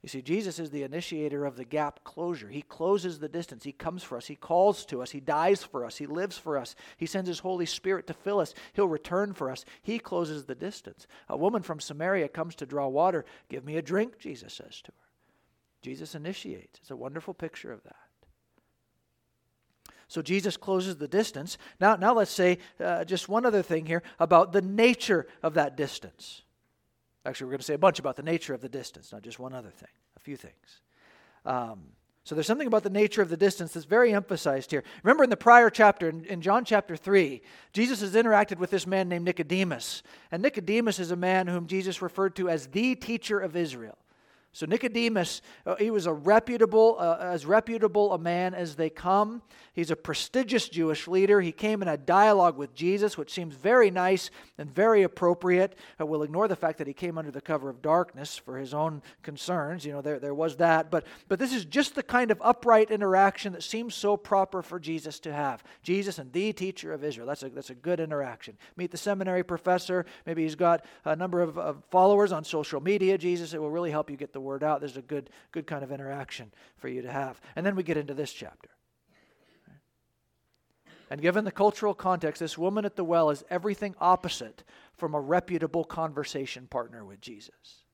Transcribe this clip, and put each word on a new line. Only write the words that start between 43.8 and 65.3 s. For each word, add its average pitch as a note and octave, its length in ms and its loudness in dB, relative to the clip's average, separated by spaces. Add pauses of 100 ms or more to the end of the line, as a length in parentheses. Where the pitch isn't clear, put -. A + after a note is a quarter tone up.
So D#3 120 -6
Nicodemus, A3+ 760 0 (240)
uh, F#3 120 -2
he G#3+ 120 2
was G3+ 160 0
a E3 80 0
reputable, A3 840 6
uh, E3+ 200 2
as F3+ 240 -4
reputable G#3 720 2
a F3 60 -2
man F3 340 -2
as F3 220 -6
they D#3+ 160 -2
come. G#3 500 0 (320)
He's E3+ 160 -4
a D#3+ 60 0
prestigious A3 760 -2
Jewish D#3+ 380 -2
leader. G3 340 6
He E3+ 100 -2
came G#3+ 300 -2
in F#3 60 -2
a D3+ 100 -2
dialogue F3+ 580 6
with C#3 200 -10
Jesus, G3 420 0
which D3+ 160 -10
seems D#3+ 220 -8
very G#3 340 6
nice F3+ 400 0 (300)
and D3 100 -8
very G3+ 320 6
appropriate. F3+ 720 2 (240)
Uh, D#3 60 -4
we'll D3+ 160 -2
ignore D#3+ 260 0
the F#3+ 80 0
fact D#3+ 220 -2
that D#3 80 -6
he C#3 80 -8
came E3+ 240 -8
under D#3 140 -10
the C#3 100 -10
cover C#3+ 260 -4
of B2 140 -10
darkness D3+ 560 0
for B2+ 220 -10
his C3+ 160 -8
own D3+ 260 -2 (220)
concerns. D3+ 640 -6
You D3 60 -8
know, C#3+ 100 -8
there, D3 160 -4
there C#3+ 160 -6
was D#3 220 -2
that. D#3+ 340 4
But, E3 160 0 (200)
but F#3 120 0
this C4 120 0
is A3+ 140 -2
just C4+ 300 0
the C#4 80 -4
kind A#3+ 260 0
of G#3 140 4
upright A3+ 480 6
interaction G3 600 2
that E3+ 100 -12
seems A#3 320 -8
so G#3 200 0
proper G3 460 0
for F3 180 -10
Jesus D#3 420 -10
to D#3 120 -10